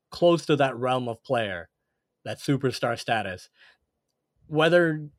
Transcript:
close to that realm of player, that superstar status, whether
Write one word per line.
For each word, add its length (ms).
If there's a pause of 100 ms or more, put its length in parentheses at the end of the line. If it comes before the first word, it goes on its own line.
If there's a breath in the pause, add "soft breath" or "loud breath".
(100)
close 360
to 100
that 200
realm 320
of 140
player, 480 (560)
that 140
superstar 580
status, 500 (960 soft breath)
whether 640 (100)